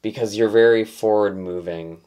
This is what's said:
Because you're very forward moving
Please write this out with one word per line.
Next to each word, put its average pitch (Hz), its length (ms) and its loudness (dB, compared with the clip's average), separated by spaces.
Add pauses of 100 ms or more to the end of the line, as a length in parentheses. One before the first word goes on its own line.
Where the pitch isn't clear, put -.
Because 107 340 -6
you're 110 140 2
very 113 340 4
forward 104 500 0
moving 87 720 -10